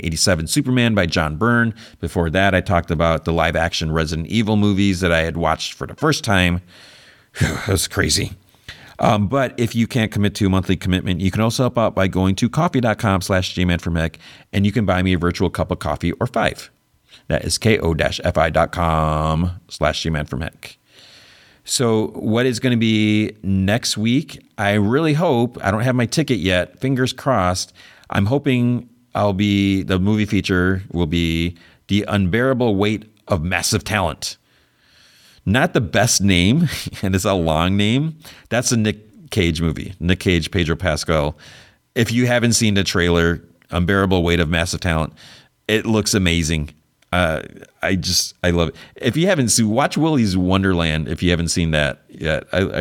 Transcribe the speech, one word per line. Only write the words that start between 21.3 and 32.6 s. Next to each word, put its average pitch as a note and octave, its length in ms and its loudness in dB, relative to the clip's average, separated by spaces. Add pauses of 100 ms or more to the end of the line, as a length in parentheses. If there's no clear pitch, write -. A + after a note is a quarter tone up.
So A2+ 440 0
what A#2 380 -2
is A#2+ 140 -2
gonna B2 160 0
be G#2+ 680 0
next G2 540 0
week? A#2+ 480 -2 (140)
I G2+ 160 0
really C3+ 400 2
hope, C3+ 500 0
I G2 60 0
don't G#2+ 120 0
have B2+ 120 0
my B2 120 0
ticket C3+ 320 -2
yet, F2+ 400 0
fingers C3 340 0
crossed. F#2 600 -2 (380)
I'm G2+ 160 0
hoping B2 640 0 (260)
I'll G2+ 180 2
be, G2 500 2
the F#2+ 160 0
movie G#2 280 0
feature F#2+ 560 0 (100)
will F2 140 0
be E2+ 500 -2 (320)
The G2+ 200 0
Unbearable A2+ 680 2